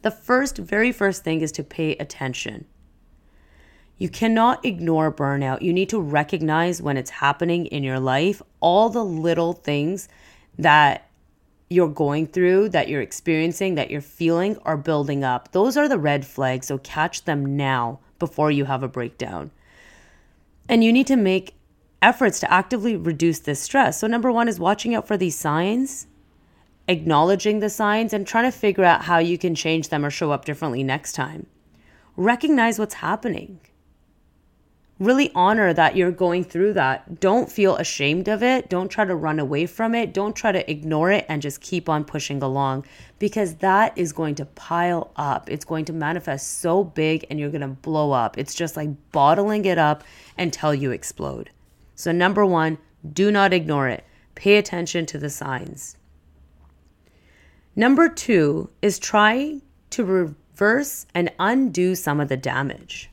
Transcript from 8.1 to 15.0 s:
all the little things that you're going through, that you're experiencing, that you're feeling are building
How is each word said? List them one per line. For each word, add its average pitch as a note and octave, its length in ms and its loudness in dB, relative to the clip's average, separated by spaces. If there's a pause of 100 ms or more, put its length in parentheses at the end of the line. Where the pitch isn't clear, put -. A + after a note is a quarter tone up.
all G3+ 320 4
the A3+ 140 -2
little E3+ 480 0
things D3+ 560 -4 (500)
that D3+ 500 4 (640)
you're F3 160 4
going D3+ 400 -2
through, F#3 440 2
that E3 180 0
you're D3+ 120 -4
experiencing, E3+ 760 -2
that - 160 -4
you're C#3+ 80 -6
feeling E3+ 640 -2
are D#3 120 -2
building D3 460 -2